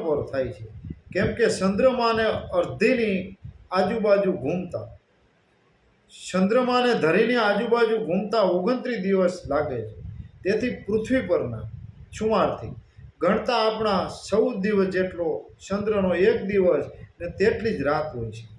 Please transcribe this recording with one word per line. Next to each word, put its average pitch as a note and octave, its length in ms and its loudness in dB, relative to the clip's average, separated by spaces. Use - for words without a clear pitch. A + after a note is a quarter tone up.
પર D3+ 160 0
થાય C3 260 -4
છે, - 100 -16
કેમ - 240 2
કે A#3 140 2
ચંદ્રમાને A3+ 760 2
અર્ધીની G#3+ 640 0
આજુબાજુ G3 600 2
ઘૂમતા, D3+ 440 -6
ચંદ્રમાને B3 760 2
ધરીની A3+ 380 4
આજુબાજુ A3 540 2
ઘૂમતા G3+ 400 2
ઓગણત્રીસ A#3 500 -2
દિવસ F#3+ 300 2
લાગે C#3 380 -2
છે. - 80 -16
તેથી G#3+ 440 -2
પૃથ્વી G#3+ 420 0
પરના B2 380 -2
સુમારથી G3 560 0
ગણતા A3 420 2
આપણા G#3 380 2
ચૌદ A#3 340 2
દિવસ G3 340 2
જેટલો F3+ 320 -2
ચંદ્રનો G3+ 460 0
એક A3+ 180 2
દિવસ F3 380 2
ને E3+ 120 -10
તેટલી G#3+ 380 0
જ C#3 60 -6
રાત D3+ 300 0
હોય A2+ 180 -8
છે. - 140 -16